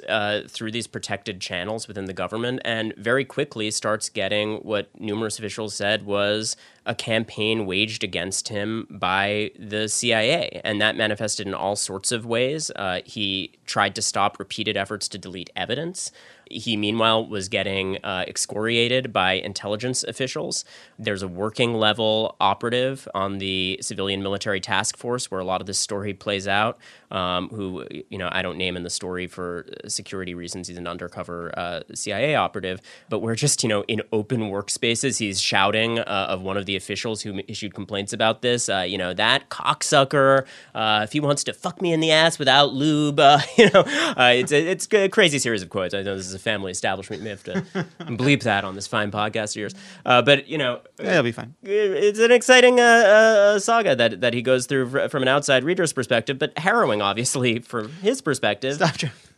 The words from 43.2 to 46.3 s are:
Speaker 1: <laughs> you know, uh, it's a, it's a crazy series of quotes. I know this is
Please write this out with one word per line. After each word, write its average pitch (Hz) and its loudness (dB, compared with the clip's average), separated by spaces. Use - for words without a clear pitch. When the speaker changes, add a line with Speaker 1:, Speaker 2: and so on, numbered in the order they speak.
Speaker 1:
<laughs> - 0
you 214 10
know, 190 10
uh, 277 2
it's 127 2
a, 147 4
it's 190 -4
a 196 4
crazy 165 4
series 113 0
of 85 -12
quotes. 92 -2
I 98 -2
know 98 -4
this 92 -8
is 95 -10